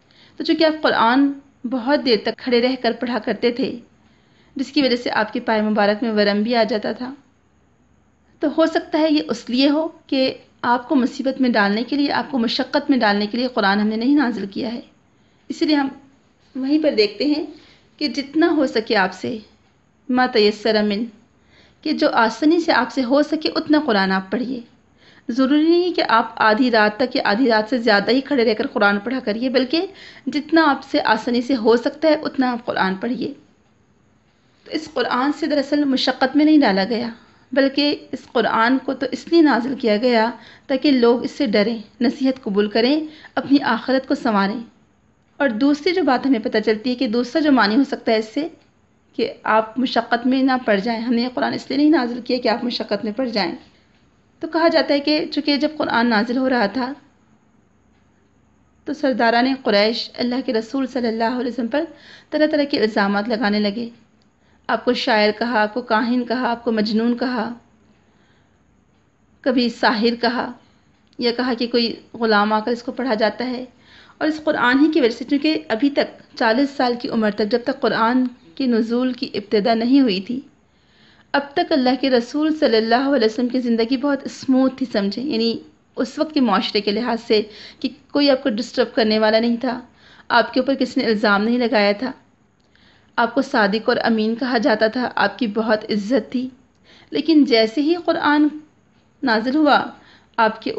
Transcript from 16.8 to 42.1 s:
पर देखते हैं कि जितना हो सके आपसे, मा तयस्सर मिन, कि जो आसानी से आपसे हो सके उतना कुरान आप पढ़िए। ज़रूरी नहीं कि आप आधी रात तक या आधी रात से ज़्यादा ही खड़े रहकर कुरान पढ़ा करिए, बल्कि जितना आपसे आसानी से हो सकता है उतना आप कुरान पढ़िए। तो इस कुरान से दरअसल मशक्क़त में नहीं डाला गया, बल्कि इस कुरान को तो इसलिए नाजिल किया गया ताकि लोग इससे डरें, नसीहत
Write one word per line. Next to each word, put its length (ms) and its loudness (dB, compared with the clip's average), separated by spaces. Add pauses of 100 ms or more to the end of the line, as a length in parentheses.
पर 140 2
देखते 320 0
हैं 200 -2 (520)
कि 100 -2
जितना 400 0
हो 180 2
सके 280 -2
आपसे, 460 -2 (680)
मा 200 2
तयस्सर 540 2
मिन, 260 -2 (720)
कि 100 -2
जो 160 2
आसानी 520 2
से 120 0
आपसे 300 0
हो 220 2
सके 260 -2
उतना 300 2
कुरान 300 2
आप 200 -2
पढ़िए। 320 -4 (640)
ज़रूरी 400 2
नहीं 240 4
कि 100 0
आप 380 0
आधी 300 4
रात 280 2
तक 160 -2
या 100 0
आधी 220 2
रात 220 2
से 100 0
ज़्यादा 320 2
ही 120 2
खड़े 200 0
रहकर 260 0
कुरान 300 2
पढ़ा 220 -6
करिए, 280 -4
बल्कि 320 0 (480)
जितना 380 2
आपसे 320 -2 (100)
आसानी 340 0
से 120 -2
हो 240 4
सकता 280 -2
है 140 2
उतना 300 -2
आप 120 -6
कुरान 340 -2
पढ़िए। 380 -6 (1300)
तो 60 -20
इस 180 -6
कुरान 440 -2
से 140 -6
दरअसल 400 0
मशक्क़त 480 0
में 100 4
नहीं 160 6
डाला 240 4
गया, 280 -4 (380)
बल्कि 400 2 (220)
इस 140 -12
कुरान 520 2
को 160 -4
तो 140 -4
इसलिए 340 2
नाजिल 320 2
किया 240 0
गया 320 2 (380)
ताकि 240 2
लोग 320 4
इससे 240 -2
डरें, 340 0 (180)
नसीहत 440 0